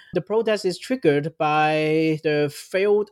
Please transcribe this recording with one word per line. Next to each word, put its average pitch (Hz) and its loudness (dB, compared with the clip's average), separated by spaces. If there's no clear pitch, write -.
the 175 -2
protest 214 -2
is 180 -2
triggered 156 0
by 156 0
the 147 0
failed 208 0